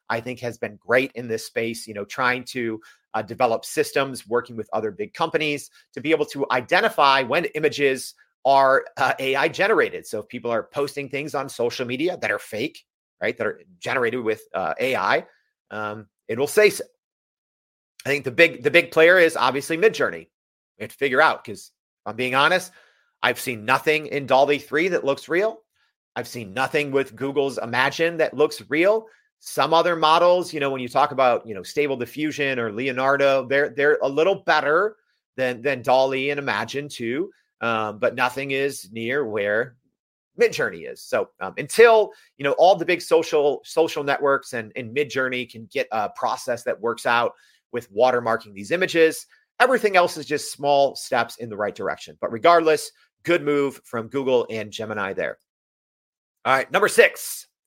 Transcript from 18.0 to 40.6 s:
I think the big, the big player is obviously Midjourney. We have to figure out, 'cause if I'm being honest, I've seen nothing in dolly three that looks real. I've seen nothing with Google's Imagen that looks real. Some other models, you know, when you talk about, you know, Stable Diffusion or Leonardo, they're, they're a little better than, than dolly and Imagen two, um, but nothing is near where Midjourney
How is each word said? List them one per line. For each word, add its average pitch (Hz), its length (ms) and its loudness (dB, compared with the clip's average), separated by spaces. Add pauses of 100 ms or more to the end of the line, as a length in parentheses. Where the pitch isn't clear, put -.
I 127 40 -4
think 143 140 0
the 135 60 -4
big, 139 320 2
the 139 80 2
big 170 220 4
player 170 260 6
is 165 180 4
obviously 139 440 0
Midjourney. 117 480 0 (500)
We - 40 -12
have 104 100 -12
to - 40 -20
figure 135 260 2
out, 151 220 2
'cause - 280 -14
if - 400 -20
I'm 110 40 -10
being 127 200 -2
honest, 165 360 2 (520)
I've 120 160 2
seen 110 260 -8
nothing 151 400 2
in 139 220 -6
dolly 139 320 4
three 165 300 -2
that 175 140 -2
looks 139 240 -4
real. 196 360 -2 (520)
I've 120 120 -8
seen 104 260 -12
nothing 135 380 -2
with 135 240 -2
Google's 139 420 -4
Imagen 139 640 -2
that 143 160 -2
looks 147 340 -2
real. 202 380 0 (320)
Some 147 340 -2
other 170 220 4
models, 170 580 4
you 156 60 -4
know, 139 100 0
when 135 120 -4
you 123 60 -6
talk 139 260 2
about, 127 340 2
you 107 80 -10
know, 92 80 -12
Stable 143 340 -2
Diffusion 135 600 -4
or 113 120 -4
Leonardo, 135 760 2
they're, 143 220 2
they're 143 340 2
a 131 40 2
little 160 280 2
better 160 640 0 (380)
than, 123 280 -4
than 135 180 -2
dolly 131 480 2
and 143 100 -2
Imagen 135 520 -4
two, 131 400 -6 (300)
um, 110 360 -2
but 117 160 0
nothing 127 380 -2
is 135 400 -4
near 117 340 -4
where 107 520 -2 (600)
Midjourney 117 480 0